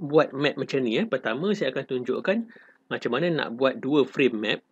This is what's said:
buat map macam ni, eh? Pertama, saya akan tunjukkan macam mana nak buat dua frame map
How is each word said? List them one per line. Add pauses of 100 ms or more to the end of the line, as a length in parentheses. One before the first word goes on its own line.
buat
map
macam
ni,
eh?
Pertama,
saya
akan
tunjukkan (520)
macam
mana
nak
buat
dua
frame
map (120)